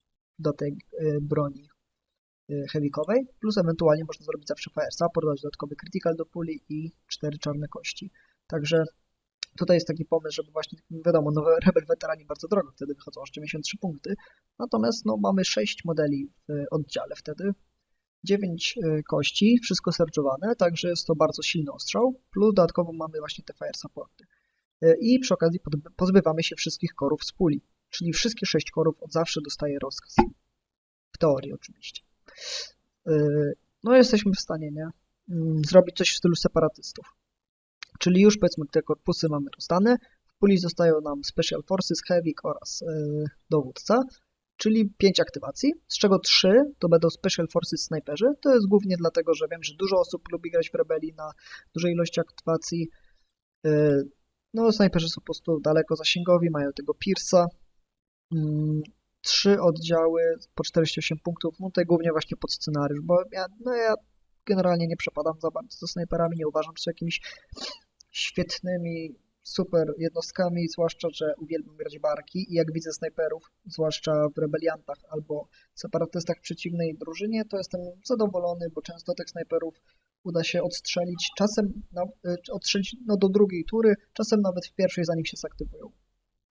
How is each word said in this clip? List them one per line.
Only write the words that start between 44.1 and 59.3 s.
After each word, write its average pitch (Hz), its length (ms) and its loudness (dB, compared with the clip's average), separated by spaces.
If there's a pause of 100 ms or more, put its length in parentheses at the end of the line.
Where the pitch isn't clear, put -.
czyli 220 400 2
pięć - 220 4
aktywacji, - 540 -2 (140)
z - 100 -8
czego 196 220 4
trzy - 340 4 (260)
to 175 100 0
będą 165 200 6
Special 175 380 -2
Forces 170 360 -4
snajperzy. 156 420 -2 (160)
To 277 120 6
jest 214 140 6
głównie 196 300 4
dlatego, 165 360 0
że 156 180 0
wiem, 165 120 -10
że 147 160 -10
dużo 190 200 2
osób 175 220 -2 (100)
lubi 170 200 -8
grać 170 180 0
w - 60 -6
Rebelii 160 380 -2
na 156 180 -14 (420)
dużej 170 200 0
ilości 170 260 0
aktywacji. 165 720 -4 (760)
E, 151 360 4 (520)
no, 226 180 4
snajperzy 185 380 2
są - 120 -8
po - 40 -20
prostu 160 340 -2
daleko 156 360 2
zasięgowi, 175 540 2
mają 143 260 -2
tego 147 180 -4
Pierce'a. 185 520 2 (920)
Mm, 151 460 0 (400)
trzy - 400 2